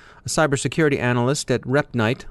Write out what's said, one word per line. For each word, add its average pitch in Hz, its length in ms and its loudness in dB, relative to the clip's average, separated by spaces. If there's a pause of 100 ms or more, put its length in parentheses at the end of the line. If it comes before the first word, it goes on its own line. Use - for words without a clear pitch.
(240)
a - 40 -10
cybersecurity 147 720 0
analyst 123 500 0
at - 120 0
Repnite, 127 680 -2